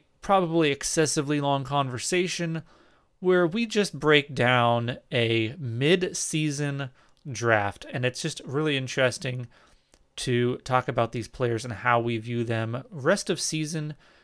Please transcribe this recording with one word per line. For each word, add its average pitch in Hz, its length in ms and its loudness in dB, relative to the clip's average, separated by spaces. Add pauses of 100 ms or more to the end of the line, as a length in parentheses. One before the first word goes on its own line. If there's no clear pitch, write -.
(200)
probably 165 500 2
excessively 147 680 0
long 139 240 0
conversation 160 960 -2 (580)
where 180 260 4
we 220 180 -2
just 208 340 -2
break 147 360 4
down 120 640 2 (120)
a 113 480 0
mid-season 143 1300 -2 (400)
draft, 107 600 0
and 123 140 -2
it's 127 160 -2
just - 240 -6
really 147 320 -2
interesting 127 680 -2 (680)
to 123 440 0
talk 127 300 0
about 117 240 0
these 113 140 -6
players 117 380 -2
and 123 80 -8
how 120 260 2
we 117 200 0
view 117 260 -4
them. 113 460 -4
Rest 170 400 0
of 160 100 -4
season, 156 540 -6 (300)